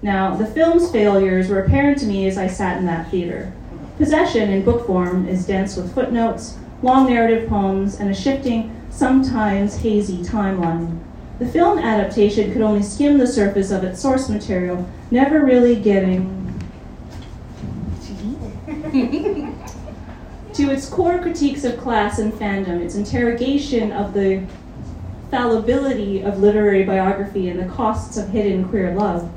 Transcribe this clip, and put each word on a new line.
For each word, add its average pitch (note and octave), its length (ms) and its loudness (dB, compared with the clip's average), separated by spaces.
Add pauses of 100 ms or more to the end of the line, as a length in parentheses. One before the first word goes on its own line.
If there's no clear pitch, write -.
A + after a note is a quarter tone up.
Now, F#3+ 320 0
the A3 100 0
film's E4 460 4
failures G3 580 4
were G3 140 2
apparent C#4 380 4
to A#3 40 -2
me G3 220 0
as F#3+ 100 -2
I F#3+ 80 -2
sat F#3 320 -2
in F#3 80 -2
that E3 240 -2
theater. F3+ 420 -4 (460)
Possession, D4 540 2
in F#3+ 120 2
book - 220 2
form, F3+ 420 0
is F#3 200 -2
dense G3 280 -2
with F3+ 200 -6
footnotes, A#3 640 -2 (260)
long B3+ 240 6
narrative A3+ 420 2
poems, G3 500 0
and G3+ 100 0
a G3 40 0
shifting, B3 600 -2 (160)
sometimes A3 840 2
hazy G3+ 400 0
timeline. F3 840 -2 (400)
The A#3+ 80 -2
film F4 320 4
adaptation G#3 720 2
could - 100 0
only G#3 220 4
skim C#4+ 340 4
the B3+ 80 6
surface G3+ 460 2
of F#3 120 0
its F#3 160 -6
source C4+ 300 2
material, F3+ 580 -2 (220)
never C#4+ 340 4
really B3 320 8
getting F#3+ 600 2 (2250)
<laughs> D4+ 920 -2 (960)
to C#4 160 2
its C4+ 200 -2
core F4 300 2
critiques - 440 -2
of A#3 160 -2
class A3+ 400 0
and G#3+ 140 0
fandom, G3 480 -4
its F3 140 -6
interrogation A#3 960 0
of G3+ 220 -4
the F#3+ 300 2 (880)
fallibility A#3 880 0
of G3 180 -4
literary G3+ 440 4
biography F#3+ 680 0
and F3+ 100 -4
the F#3 140 -6
costs A3+ 440 -2
of G3 120 -6
hidden F#3+ 380 0
queer F#3 260 0
love. F3+ 440 -2